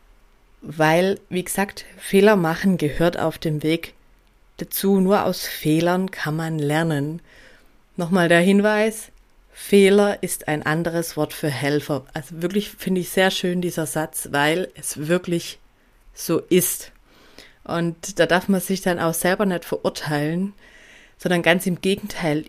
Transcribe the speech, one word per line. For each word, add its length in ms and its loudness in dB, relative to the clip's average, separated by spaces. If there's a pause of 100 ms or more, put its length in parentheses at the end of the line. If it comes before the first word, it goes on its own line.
(640)
weil, 560 2 (120)
wie 140 -4
gesagt, 420 -6 (100)
Fehler 400 6
machen 400 2
gehört 420 0
auf 200 -2
dem 240 -4
Weg 320 -2 (640)
dazu. 420 0
Nur 240 2
aus 220 -4
Fehlern 640 0
kann 260 -6
man 220 -4
lernen. 640 -2 (720)
Nochmal 320 2
der 120 6
Hinweis, 720 2 (420)
Fehler 720 4
ist 260 -6
ein 160 -2
anderes 520 -2
Wort 160 -2
für 180 -4
Helfer. 540 -2 (100)
Also 280 -10
wirklich 280 -2
finde 320 -4
ich 80 -8
sehr 200 4
schön 300 -2
dieser 260 -4
Satz, 460 -6
weil 420 0
es 320 -10
wirklich 520 -2 (560)
so 260 -2
ist. 520 0 (680)
Und 560 -6
da 80 4
darf 220 0
man 120 2
sich 200 -4
dann 180 -2
auch 160 0
selber 320 0
nicht 180 -2
verurteilen, 880 -4 (640)
sondern 240 0
ganz 240 2
im 140 -2
Gegenteil, 680 -2